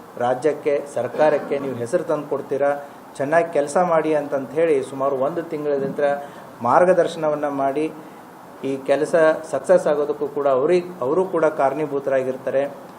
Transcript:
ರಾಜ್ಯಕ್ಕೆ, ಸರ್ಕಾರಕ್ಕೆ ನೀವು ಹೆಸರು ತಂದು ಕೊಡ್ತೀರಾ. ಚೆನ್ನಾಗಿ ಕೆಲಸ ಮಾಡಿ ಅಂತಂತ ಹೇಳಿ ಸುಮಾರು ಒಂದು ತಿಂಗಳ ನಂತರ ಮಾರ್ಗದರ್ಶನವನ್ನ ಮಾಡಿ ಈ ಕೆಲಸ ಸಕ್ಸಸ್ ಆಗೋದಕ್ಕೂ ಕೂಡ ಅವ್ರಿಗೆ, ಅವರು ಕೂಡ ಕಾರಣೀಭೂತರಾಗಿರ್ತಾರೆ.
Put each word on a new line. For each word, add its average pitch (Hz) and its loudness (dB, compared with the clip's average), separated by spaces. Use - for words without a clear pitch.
ರಾಜ್ಯಕ್ಕೆ, 139 0
ಸರ್ಕಾರಕ್ಕೆ 143 0
ನೀವು 135 -6
ಹೆಸರು 123 -2
ತಂದು 151 -2
ಕೊಡ್ತೀರಾ. 143 -2
ಚೆನ್ನಾಗಿ 160 0
ಕೆಲಸ 147 0
ಮಾಡಿ 156 2
ಅಂತಂತ 135 -2
ಹೇಳಿ 156 2
ಸುಮಾರು 135 -2
ಒಂದು 156 -2
ತಿಂಗಳ 147 -4
ನಂತರ 135 -2
ಮಾರ್ಗದರ್ಶನವನ್ನ 156 2
ಮಾಡಿ 139 -2
ಈ 135 -4
ಕೆಲಸ 143 0
ಸಕ್ಸಸ್ 180 4
ಆಗೋದಕ್ಕೂ 147 0
ಕೂಡ 143 0
ಅವ್ರಿಗೆ, 170 2
ಅವರು 160 2
ಕೂಡ 165 0
ಕಾರಣೀಭೂತರಾಗಿರ್ತಾರೆ. 135 0